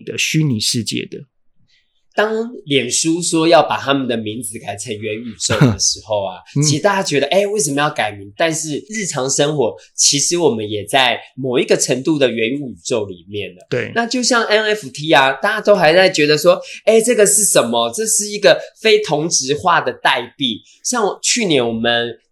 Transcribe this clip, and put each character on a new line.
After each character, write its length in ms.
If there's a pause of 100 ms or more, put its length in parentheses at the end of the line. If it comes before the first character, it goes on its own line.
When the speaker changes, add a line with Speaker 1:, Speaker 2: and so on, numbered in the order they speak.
Speaker 1:
的 120
虚 260
拟 160
世 240
界 260
的？ 100 (960)
Speaker 2:
当 360 (140)
脸 260
书 300
说 260
要 160
把 140
他 160
们 120
的 120
名 260
字 160
改 160
成 180
元 220
宇 240
宙 220
的 180
时 240
候 220
啊， 100 (120)
Speaker 1:
<laughs> 100
嗯。 40
Speaker 2:
其 140
实 80
大 100
家 80
觉 160
得， 100
哎， 200
为 100
什 140
么 80
要 100
改 220
名？ 240
但 180
是 360
日 160
常 240
生 260
活， 180 (220)
其 240
实 180
我 120
们 200
也 140
在 340 (200)
某 200
一 60
个 140
程 260
度 160
的 100
元 200
宇 340
宙 220
里 240
面 220
了。 180
Speaker 1:
对。 260
Speaker 2:
那 100
就 160
像 220
N 220
F 240
T 240
啊， 180
大 180
家 120
都 160
还 160
在 160
觉 180
得 100
说， 220 (240)
哎， 160
这 160
个 100
是 200
什 160
么？ 340
这 100
是 220
一 100
个 220 (220)
非 180
同 300
质 260
化 240
的 140
代 440
币。 200 (260)
像 180 (200)
去 240
年 200
我 60
们 460 (140)